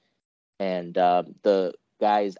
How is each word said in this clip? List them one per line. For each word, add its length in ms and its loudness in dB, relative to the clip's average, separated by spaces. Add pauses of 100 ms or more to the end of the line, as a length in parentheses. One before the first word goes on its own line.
(580)
And, 400 -6
um, 440 2
the 320 2 (260)
guys 400 0